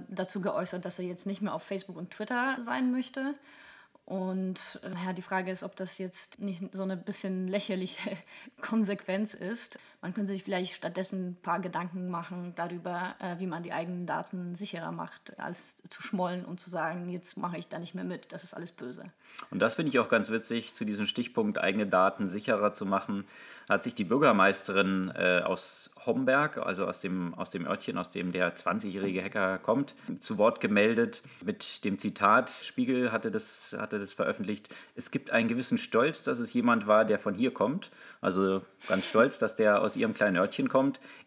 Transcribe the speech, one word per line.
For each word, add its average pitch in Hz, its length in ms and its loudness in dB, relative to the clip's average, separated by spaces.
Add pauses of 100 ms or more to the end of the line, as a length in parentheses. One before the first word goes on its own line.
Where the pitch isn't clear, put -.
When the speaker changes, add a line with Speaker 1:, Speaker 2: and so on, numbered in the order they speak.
Speaker 1:
dazu 185 320 -4
geäußert, 180 440 -2
dass 190 140 -8
er 180 60 -6
jetzt 180 200 -8
nicht 196 160 -4
mehr 190 120 -2
auf 165 100 -6
Facebook 185 340 -8
und 175 140 -10
Twitter 254 480 -2
sein 254 320 0
möchte. 269 440 -2 (720)
Und, 185 760 -4
äh, 185 80 -8 (120)
ja, 185 100 -2
die 180 100 -6
Frage 185 260 -2
ist, 185 140 -6
ob 190 120 -10
das 185 220 -8
jetzt - 420 -10
nicht 190 220 -6 (120)
so 190 100 -4
eine 190 120 -2
bisschen 185 520 -4
lächerliche 185 500 -2 (400)
<laughs> - 240 -18
Konsequenz 208 720 0
ist. - 460 -8 (220)
Man 180 120 -6
könnte 202 180 -2
sich 185 120 -4
vielleicht 185 320 -2
stattdessen 185 540 -4
ein 175 120 -8
paar 170 180 0
Gedanken 180 520 -4
machen 175 440 -8
darüber, 175 640 -4
äh, 175 200 -6
wie 185 80 -4
man 170 160 -4
die 170 100 -8
eigenen 175 320 -4
Daten 175 500 -6
sicherer 170 360 -8
macht, - 480 -10
als - 380 -10 (120)
zu - 140 -12
schmollen 180 420 -2
und 180 140 -10
zu - 100 -16
sagen, 175 400 -4
"Jetzt 180 280 -10
mache 170 200 -6
ich 175 100 -10
da - 120 -10
nicht 175 160 -12
mehr 180 80 -6
mit, 180 280 -8
das 180 120 -12
ist - 100 -16
alles 175 180 -12
böse." - 340 -12 (440)
Speaker 2:
Und - 100 -6
das 113 140 4
finde 160 160 0
ich 131 80 4
auch 117 120 4
ganz 110 200 4
witzig, 113 460 -2
zu 113 100 -4
diesem 104 220 -2
Stichpunkt, 110 500 0
eigene 98 300 2
Daten 95 420 4
sicherer 104 440 2
zu - 120 -6
machen, 98 400 -2 (420)
hat 101 140 4
sich 120 140 -6
die 107 80 -2
Bürgermeisterin, 95 1120 4
äh, 90 280 4
aus - 460 -4 (160)
Homberg, 131 540 2
also 95 260 0
aus 90 160 -4
dem, 90 320 -2
aus - 160 -6
dem 87 160 -4
Örtchen, 92 320 -2
aus 90 140 -4
dem 90 200 -2
der 87 220 2
zwanzigjährige 95 680 -2
Hacker 95 340 0
kommt, 127 380 0 (240)
zu - 180 -4
Wort 110 240 6
gemeldet 110 600 4 (200)
mit - 400 -6
dem 101 140 0
Zitat, 107 540 4
Spiegel 123 600 0
hatte 110 200 0
das, - 480 -6
hatte 107 180 -4
das 101 160 -6
veröffentlicht, 104 560 -2 (260)
"Es - 140 -10
gibt - 220 -4
einen 117 160 4
gewissen 120 320 0
Stolz, 135 440 2
dass 131 140 0
es 117 160 -6
jemand 117 320 4
war, 107 200 8
der 107 120 4
von 104 160 -2
hier 123 180 2
kommt." 135 380 0 (320)
Also 95 400 2 (260)
ganz 95 200 2
stolz, 120 320 6
dass 110 160 2
der 107 260 6
aus 107 140 2
ihrem 110 180 2
kleinen 101 240 4
Örtchen 101 300 4
kommt. 135 320 4 (280)